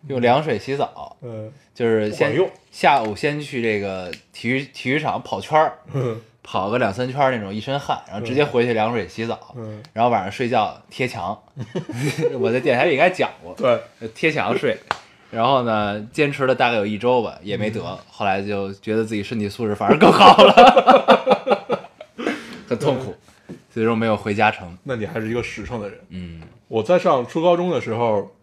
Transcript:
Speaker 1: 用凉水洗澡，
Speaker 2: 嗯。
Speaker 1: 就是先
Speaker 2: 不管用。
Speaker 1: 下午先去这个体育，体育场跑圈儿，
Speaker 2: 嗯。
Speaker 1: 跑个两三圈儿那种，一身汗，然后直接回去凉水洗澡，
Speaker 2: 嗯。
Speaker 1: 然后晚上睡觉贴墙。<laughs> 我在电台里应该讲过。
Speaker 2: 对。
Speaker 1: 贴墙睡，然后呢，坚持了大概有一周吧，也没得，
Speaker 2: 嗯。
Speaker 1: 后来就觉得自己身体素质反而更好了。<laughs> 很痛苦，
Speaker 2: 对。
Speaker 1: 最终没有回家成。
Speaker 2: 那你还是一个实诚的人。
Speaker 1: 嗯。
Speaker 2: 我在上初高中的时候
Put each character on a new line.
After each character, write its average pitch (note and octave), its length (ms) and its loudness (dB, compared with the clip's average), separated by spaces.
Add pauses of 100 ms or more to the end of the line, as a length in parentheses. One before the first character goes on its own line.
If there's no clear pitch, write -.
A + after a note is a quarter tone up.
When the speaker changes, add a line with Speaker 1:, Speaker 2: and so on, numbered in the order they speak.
Speaker 1:
用 C3 160 -4
凉 B2 200 4
水 C#3 160 -2
洗 C3+ 160 -6
澡， - 460 -8
Speaker 2:
嗯。 A2 320 -14 (220)
Speaker 1:
就 B2 100 -4
是 A2 260 2
先 D3 200 0
Speaker 2:
不 D3 60 -4
管 - 0 -
用。 F#3 140 0 (200)
Speaker 1:
下 C#3+ 320 2
午 G#2+ 120 -4
先 D3 240 -4
去 C3+ 220 -8
这 A2 180 0
个 F#2+ 320 -8 (220)
体 - 160 -8
育， C3 240 -2
体 - 160 -8
育 C3+ 100 0
场 A2+ 220 -4
跑 - 180 -8
圈 D3+ 200 -2
儿， D#3 160 2 (180)
Speaker 2:
嗯。 C3 260 -4 (320)
Speaker 1:
跑 G2+ 200 -4
个 A#2+ 80 0
两 A2+ 120 0
三 B2 220 -6
圈 C#3+ 80 -4
儿 C3+ 100 4
那 B2 80 -2
种， G2+ 160 -8
一 G#2+ 60 -6
身 C3+ 180 -6
汗， C#3 300 -6
然 G2+ 100 -12
后 A2+ 60 -8
直 A#2 100 -6
接 D3 80 2
回 B2+ 220 0
去 B2 80 -2
凉 A2 180 0
水 A2 160 -4
洗 A2 200 -10
澡， A2+ 120 -8 (160)
Speaker 2:
嗯。 G#2+ 280 -14 (100)
Speaker 1:
然 A2 100 -2
后 B2 80 4
晚 G#2+ 120 0
上 G2 100 -8
睡 B2 160 -4
觉 G#2+ 400 -2
贴 - 180 -6
墙。 G#2 320 -8 (460)
<laughs> C#3 560 -4
我 A2+ 100 0
在 B2 80 0
电 B2 200 0
台 C#3+ 80 2
里 E3+ 60 2
应 C3 40 0
该 E3+ 140 4
讲 D3+ 180 -2 (140)
过。 F2 120 -16
Speaker 2:
对。 A#2 600 -2
Speaker 1:
贴 D3+ 180 -2
墙 G#2+ 240 -2
睡， B2 220 -2 (520)
然 A#2 160 -2
后 C3 180 4
呢， G#2+ 360 -2 (100)
坚 D3 220 0
持 C#3 140 -2
了 B2+ 80 4
大 B2 160 2
概 A#2 80 0
有 G2+ 80 0
一 G#2+ 100 -4
周 A#2+ 240 2
吧， G2+ 220 -6
也 G2 120 -6
没 G#2 160 -4
得， G#2+ 120 -8
Speaker 2:
嗯。 F2+ 160 -10 (100)
Speaker 1:
后 - 160 -8
来 G2 160 0
就 G2 340 -6
觉 G#2+ 220 -4
得 A2+ 80 0
自 A2 100 -6
己 G#2 80 -4
身 A2+ 160 -8
体 G#2 80 -2
素 A2 200 -6
质 G#2 80 -2
反 G#2 160 -2
而 D3 80 6
更 F3 120 8
好 F#3+ 320 8
了。 B3 1400 6
<laughs> - 0 - (840)
很 A#2+ 120 -4
痛 B2+ 200 0
苦， A#2 160 -10 (320)
Speaker 2:
对。 - 100 -16 (140)
Speaker 1:
最 A2+ 140 -2
终 A2+ 140 2
没 A2+ 80 0
有 G#2+ 100 2
回 G#2 180 -4
家 G#2+ 160 4
成。 F2 240 -12 (100)
Speaker 2:
那 C3 120 -6
你 G#2+ 80 -6
还 F2+ 160 -8
是 A2 80 -6
一 A2+ 60 -4
个 A#2+ 80 -2
实 A2 220 -10
诚 A#2 140 -10
的 G2+ 120 -10
人。 - 180 -20
Speaker 1:
嗯。 E2+ 320 -14 (280)
Speaker 2:
我 A2+ 140 -2
在 F3 160 2
上 C#3+ 280 2
初 D#3+ 160 -4
高 F3 160 4
中 F3+ 120 -2
的 D3 80 0
时 A#2 140 -6
候 G#2+ 500 -2